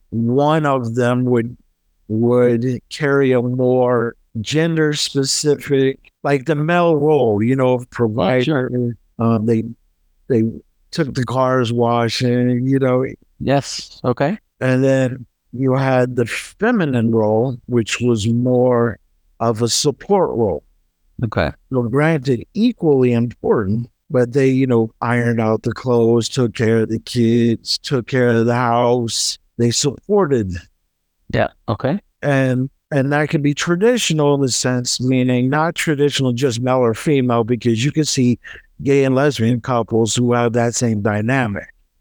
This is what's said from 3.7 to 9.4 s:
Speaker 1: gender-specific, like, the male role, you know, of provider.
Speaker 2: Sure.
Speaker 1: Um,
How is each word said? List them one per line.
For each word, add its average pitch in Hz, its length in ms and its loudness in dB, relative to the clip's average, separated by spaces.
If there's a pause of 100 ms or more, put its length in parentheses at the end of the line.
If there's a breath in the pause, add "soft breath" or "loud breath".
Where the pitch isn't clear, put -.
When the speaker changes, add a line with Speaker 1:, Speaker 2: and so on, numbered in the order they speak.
Speaker 1:
gender-specific, 143 1700 -2 (120)
like, 143 220 0
the 156 100 0
male 170 420 2
role, 131 440 2
you 123 140 2
know, 127 180 2
of 123 160 -4
provider. 120 540 0 (280)
Speaker 2:
Sure. 120 240 -2 (220)
Speaker 1:
Um, 113 280 0